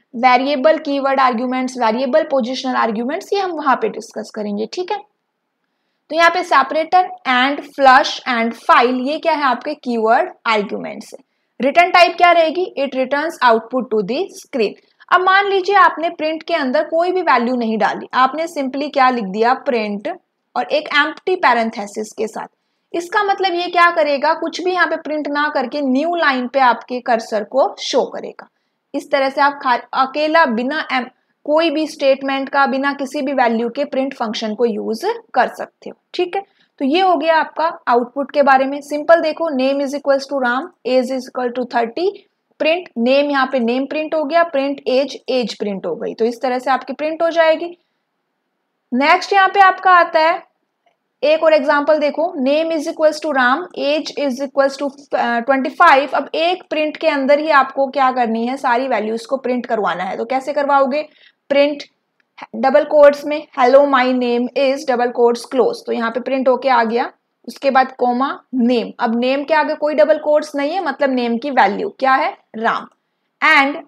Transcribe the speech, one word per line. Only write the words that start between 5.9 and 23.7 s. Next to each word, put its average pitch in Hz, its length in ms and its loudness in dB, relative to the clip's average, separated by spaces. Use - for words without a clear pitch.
तो 294 60 -6
यहाँ 339 140 4
पे 349 140 0
सेपरेटर, 320 680 0
and, 262 340 0
फ्लश, 277 540 4
and, 233 240 -2
फाइल, 254 420 2
ये 262 220 -4
क्या 320 160 0
है 294 100 -2
आपके 262 300 -2
कीवर्ड 240 560 0
आर्ग्यूमेंट्स 208 680 -4
है। - 100 -20
रिटर्न 339 300 4
टाइप 359 260 6
क्या 349 140 6
रहेगी? 339 480 2
It 269 160 -4
returns 285 500 -2
output 226 480 2
to 214 100 2
the 226 160 -4
screen। - 380 -4
अब 359 100 4
मान 381 260 2
लीजिए 392 280 0
आपने 339 340 4
प्रिंट 320 340 -6
के 339 100 -6
अंदर 294 300 0
कोई 330 280 0
भी 370 100 0
वैल्यू 254 340 2
नहीं 220 220 -2
डाली, 196 360 -2
आपने 262 340 0
simply 277 460 -6
क्या 262 160 4
लिख 240 140 -2
दिया? 214 300 0
प्रिंट 220 560 -4
और 247 80 -2
एक 302 340 -4
एम्प्टी 302 380 -2
पैरेंथेसिस 226 760 -2
के 220 160 -6
साथ। 170 200 -12
इसका 349 300 -2
मतलब 381 300 -2
ये 349 140 -4
क्या 349 240 2